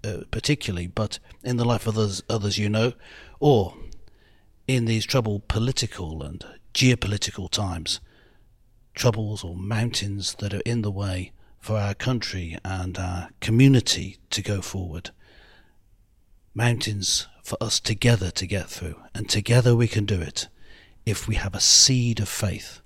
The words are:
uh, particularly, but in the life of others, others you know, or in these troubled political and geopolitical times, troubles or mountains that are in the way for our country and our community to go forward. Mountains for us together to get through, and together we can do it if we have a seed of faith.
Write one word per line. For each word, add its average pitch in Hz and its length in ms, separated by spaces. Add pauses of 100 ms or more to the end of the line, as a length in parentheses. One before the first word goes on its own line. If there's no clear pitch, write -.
uh, 107 140 (120)
particularly, 104 560
but 101 320 (240)
in 123 140
the 120 80
life 117 220
of 110 100
others, 104 320
others 104 300
you 104 100
know, 113 240 (480)
or 120 340 (920)
in 127 160
these 113 220
troubled 110 420
political 95 720
and 76 220 (300)
geopolitical 101 760
times, 87 500 (920)
troubles 107 480
or 87 140
mountains 101 840
that 101 140
are 104 80
in 117 220
the 104 80
way 95 420 (260)
for 107 200
our 101 160
country 95 680
and 92 360
our 90 320 (100)
community 117 760 (120)
to - 120
go 101 180
forward. 87 500 (1400)
Mountains 110 720 (160)
for - 180
us 113 200
together 104 500
to - 160
get 92 220
through, 80 320 (140)
and - 160
together 117 440
we 117 140
can 107 160
do 98 160
it - 280 (580)
if 107 200
we 110 100
have 95 180
a 95 60
seed 123 600
of 101 80
faith. - 580